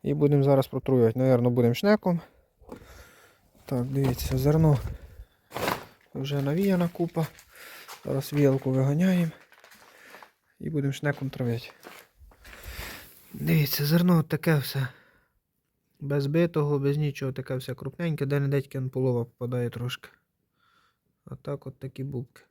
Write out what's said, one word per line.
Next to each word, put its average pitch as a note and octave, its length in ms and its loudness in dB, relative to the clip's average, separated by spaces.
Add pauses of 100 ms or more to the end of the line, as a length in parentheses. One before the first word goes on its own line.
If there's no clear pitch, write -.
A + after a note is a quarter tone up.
І C#3+ 100 -2
будемо D3 300 4
зараз C3+ 240 4
протруювати, B2+ 520 2
навірно, B2+ 300 4
будемо A#2+ 240 2
шнеком. G3 480 2 (1400)
Так, B2 200 -2
дивіться, C3+ 520 -2
зерно D3 420 4 (1300)
вже C#3 280 -4
навіяна F3 520 2
купа. E3+ 340 -2 (800)
Зараз C3+ 280 -4
віялку C3+ 380 4
виганяємо D#3+ 600 2 (1300)
і D3+ 100 -10
будемо C#3 240 -2
шнеком C#3 360 -4
травити. A#2+ 400 -4 (1600)
Дивіться, D3 520 0
зерно E3+ 380 4
таке D#3 340 0
все. C3 300 -2 (1120)
Без C#3+ 280 -2
битого, D3+ 520 2
без C#3 180 0
нічого, C#3 340 -2
таке C3 240 -6
все B2+ 180 -8
крупненьке, C#3+ 520 -6
де-не-де C#3 360 0
тільки C3+ 200 -8
полова B2+ 440 0
попадає B2 440 -4
трошки. B2 400 -8 (1160)
А - 100 -14
так C#3 320 -10
от C3 120 -16
такі C3+ 240 -12
бубки. C3 480 -10